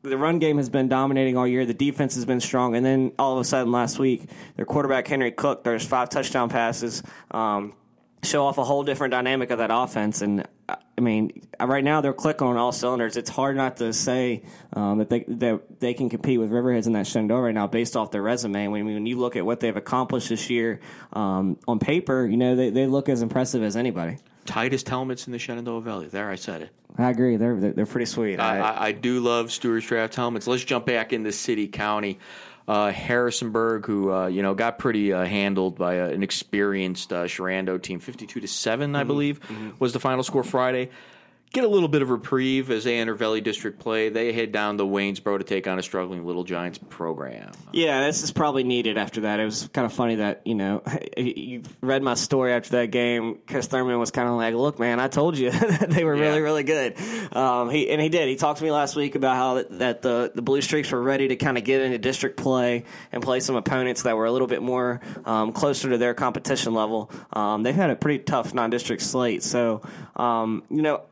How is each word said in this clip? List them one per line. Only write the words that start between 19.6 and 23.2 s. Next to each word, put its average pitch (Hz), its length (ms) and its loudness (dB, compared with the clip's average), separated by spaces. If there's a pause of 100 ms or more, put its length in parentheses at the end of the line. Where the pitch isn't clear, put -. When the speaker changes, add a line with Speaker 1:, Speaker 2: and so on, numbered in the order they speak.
Speaker 1:
they've 113 140 0
accomplished 123 520 -2
this 113 220 -4
year, 117 320 0 (320)
um, 95 520 0
on 117 140 0
paper, 139 460 0
you 107 100 0
know, 123 220 4
they, 127 140 2
they 131 160 2
look 135 200 0
as 127 140 2